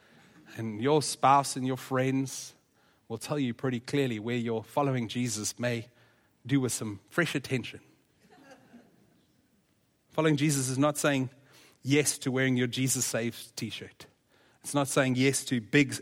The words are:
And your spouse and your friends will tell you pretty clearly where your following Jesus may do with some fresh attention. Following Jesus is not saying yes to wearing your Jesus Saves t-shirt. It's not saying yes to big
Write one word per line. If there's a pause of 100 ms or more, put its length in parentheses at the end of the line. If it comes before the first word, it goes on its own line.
(560)
And
your
spouse
and
your
friends (540)
will
tell
you
pretty
clearly
where
your
following
Jesus
may (580)
do
with
some (100)
fresh
attention. (2250)
Following
Jesus
is
not
saying (520)
yes
to
wearing
your
Jesus
Saves
t-shirt. (560)
It's
not
saying
yes
to
big